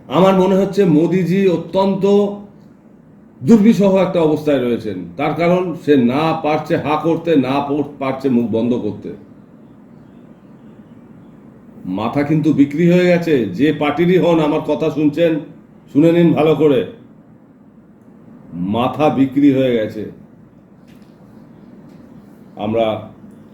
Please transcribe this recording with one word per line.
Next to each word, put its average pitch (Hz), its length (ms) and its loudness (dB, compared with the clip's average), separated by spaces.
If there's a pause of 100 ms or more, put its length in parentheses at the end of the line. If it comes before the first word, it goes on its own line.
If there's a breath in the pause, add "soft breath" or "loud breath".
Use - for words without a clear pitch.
আমার 185 260 4
মনে 185 200 2
হচ্ছে 196 300 0
মোদিজি 175 640 2
অত্যন্ত 190 580 -2 (1400)
দুর্বিষহ 202 520 4
একটা 180 240 0
অবস্থায় 147 380 0
রয়েছেন। 110 400 -4 (180)
তার 151 180 -4
কারণ, 175 400 0 (100)
সে 147 120 4
না 139 460 0
পারছে 151 340 -2
হা 147 260 -2
করতে, 160 340 0
না 135 240 0
পর-, 143 220 -2 (160)
পারছে 135 300 -4
মুখ 120 220 0
বন্ধ 117 240 -2
করতে। 104 380 -8 (2750)
মাথা 110 380 -4
কিন্তু 156 300 0
বিক্রি 143 400 2
হয়ে 180 140 2
গেছে, 165 380 0
যে 107 280 -2
পার্টিরই 170 460 0
হন, 165 220 2
আমার 151 200 0
কথা 151 300 -4
শুনছেন, 151 500 0 (520)
শুনে 160 200 4
নিন 170 200 4
ভালো 151 220 2
করে, 139 380 0 (1600)
মাথা 117 540 -2
বিক্রি 135 460 2
হয়ে 131 200 0
গেছে। 107 380 -6 (2500)
আমরা 107 520 -2 (460)